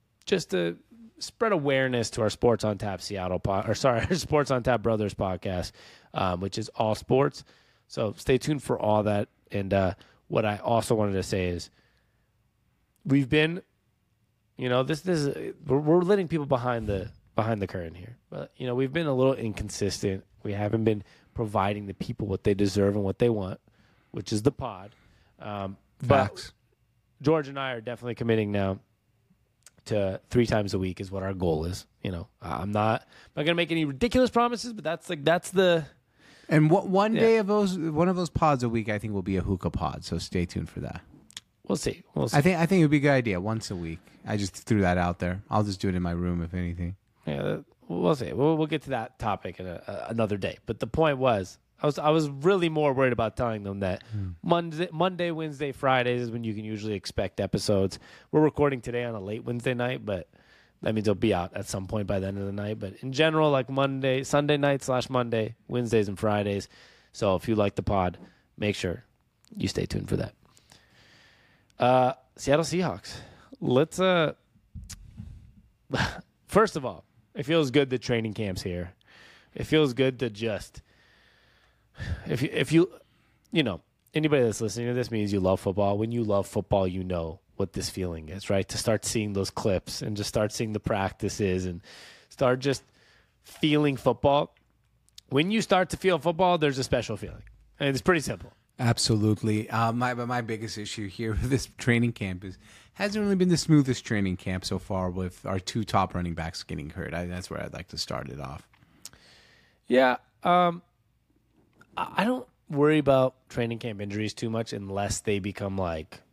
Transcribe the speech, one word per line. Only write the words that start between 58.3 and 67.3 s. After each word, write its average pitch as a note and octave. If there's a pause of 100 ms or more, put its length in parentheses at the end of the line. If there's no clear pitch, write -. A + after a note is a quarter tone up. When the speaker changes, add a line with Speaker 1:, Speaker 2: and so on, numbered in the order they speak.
Speaker 1:
We're D3+
recording C#3+
today A#2+
on A#2
a G#2
late G#2
Wednesday B2
night, B2
but F#2+ (520)
that A2
means G#2+
it'll G#2
be G#2+
out F2
at G2+
some F#2+
point G#2
by G2+
the F#2+
end G2
of G2
the G2
night. G#2
But G2
in C3
general, D#3
like, C3
Monday, C3+
Sunday D3
night C#3
slash B2+
Monday, A#2 (140)
Wednesdays A2+
and G2
Fridays. G2+ (460)
So G2